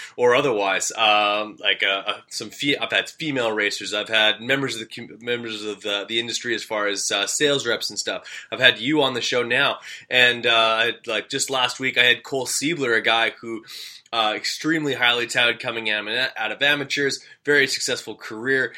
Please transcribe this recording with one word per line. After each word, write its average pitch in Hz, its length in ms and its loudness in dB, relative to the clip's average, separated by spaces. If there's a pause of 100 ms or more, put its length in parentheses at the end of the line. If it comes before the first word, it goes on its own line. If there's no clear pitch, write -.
(160)
or 123 180 6
otherwise. 104 580 2
Um, 104 640 2
like, 98 240 0
uh, 98 240 2
uh, 104 220 -4
some 107 220 -10
fe-, 143 260 -2
I've 113 160 -4
had 98 180 0
female 135 420 -2
racers, 104 400 -2
I've 104 160 -4
had 107 320 2
members 123 400 -2
of - 0 -
the 110 60 -10
com-, - 340 -16
members 117 420 -4
of 104 200 -8
the, 101 260 -2
the 113 120 0
industry 117 340 -4
as 104 80 -4
far 107 240 -2
as, 101 240 -2
uh, 101 160 0
sales 139 400 2
reps 113 240 -2
and 104 80 -10
stuff. - 520 -8
I've 113 100 -4
had 120 180 6
you 143 240 0
on 131 100 2
the 120 80 -4
show 123 220 0
now, 120 380 0 (280)
and, 123 380 4
uh, 120 60 4
I, 113 400 4 (120)
like, 107 240 -4
just 135 220 -4
last 127 300 -2
week 127 180 -2
I 123 60 6
had 123 180 4
Cole 131 240 -6
Siebler, 135 500 0
a 110 40 0
guy 113 400 2
who, 113 240 -10 (480)
uh, 110 240 0
extremely 151 580 -2
highly 120 320 2
touted 120 320 2
coming 117 320 -4
am-, 104 160 -2
out 110 460 -4
of 104 100 -10
amateurs, 143 640 0 (200)
very 143 220 4
successful - 480 -4
career, 127 640 -2